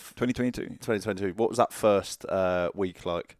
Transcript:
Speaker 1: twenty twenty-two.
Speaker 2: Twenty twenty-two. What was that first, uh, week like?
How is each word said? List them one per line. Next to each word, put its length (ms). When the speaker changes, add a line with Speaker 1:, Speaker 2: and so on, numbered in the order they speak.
Speaker 1:
twenty 160
twenty-two. 480
Speaker 2:
Twenty 200
twenty-two. 340
What 140
was 100
that 140
first, 540
uh, 480
week 320
like? 340